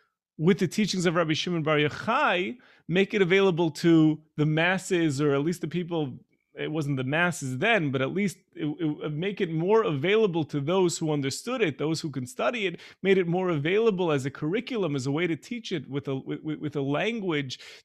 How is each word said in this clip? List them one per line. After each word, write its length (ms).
with 220
the 100
teachings 380
of 80
Rabbi 180
Shimon 300
Bar 160
Yochai, 800
make 280
it 80
available 480
to 500
the 80
masses, 800
or 120
at 60
least 220
the 60
people, 500
it 160
wasn't 280
the 60
masses 520
then, 340
but 120
at 100
least 240
it, 120
it, 340
make 280
it 100
more 340
available 600
to 160
those 380
who 120
understood 520
it, 160
those 240
who 80
can 160
study 400
it, 120
made 140
it 100
more 220
available 640
as 140
a 40
curriculum, 640
as 120
a 40
way 160
to 100
teach 360
it 160
with 180
a, 80
with, 280
with, 160
with 180
a 60
language 760